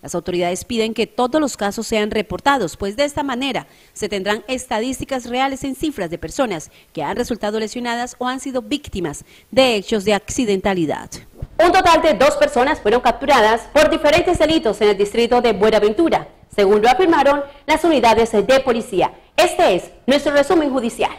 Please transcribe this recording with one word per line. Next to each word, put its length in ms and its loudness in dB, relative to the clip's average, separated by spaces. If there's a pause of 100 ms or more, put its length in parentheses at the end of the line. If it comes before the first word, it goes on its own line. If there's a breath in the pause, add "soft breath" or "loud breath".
las 140 -10
autoridades 480 -4
piden 300 -4
que 120 -2
todos 340 -2
los 160 -4
casos 300 -4
sean 240 -2
reportados, 640 -2
pues 200 -6
de 80 0
esta 180 -4
manera 460 -6 (240 soft breath)
se 160 -8
tendrán 400 -4
estadísticas 800 -6
reales 360 -4
en 140 -6
cifras 340 -6
de 80 -8
personas 540 -6 (200 soft breath)
que 120 -6
han 100 -4
resultado 460 -4
lesionadas 580 -8
o 80 -6
han 140 -6
sido 220 -6
víctimas 600 -8 (280 soft breath)
de 240 2
hechos 280 -4
de 100 0
accidentalidad. 920 -4 (560)
Un 60 4
total 320 4
de 120 4
dos 200 4
personas 460 0
fueron 200 2
capturadas 600 2 (120)
por 180 6
diferentes 500 2
delitos 400 2
en 80 4
el 100 2
distrito 420 2
de 120 2
Buenaventura, 760 2 (260)
según 300 4
lo 60 4
afirmaron 560 4 (200 loud breath)
las 200 0
unidades 480 4
de 260 4
policía. 540 0 (240 loud breath)
Este 400 4
es 80 -4 (200)
nuestro 280 2
resumen 380 2
judicial. 480 -2